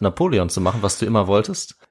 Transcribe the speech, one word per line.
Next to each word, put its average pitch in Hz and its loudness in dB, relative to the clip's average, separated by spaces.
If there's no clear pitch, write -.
Napoleon 104 0
zu 95 -4
machen, 92 0
was 98 -2
du 113 -2
immer 104 2
wolltest. 107 0